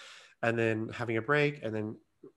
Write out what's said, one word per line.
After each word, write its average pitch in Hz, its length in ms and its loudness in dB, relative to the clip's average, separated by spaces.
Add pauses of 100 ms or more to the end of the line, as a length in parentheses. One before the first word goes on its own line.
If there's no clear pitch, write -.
(440)
and 117 120 2
then 113 340 2
having 117 260 -2
a 110 60 2
break 147 420 2
and 110 100 -2
then 107 220 -4 (400)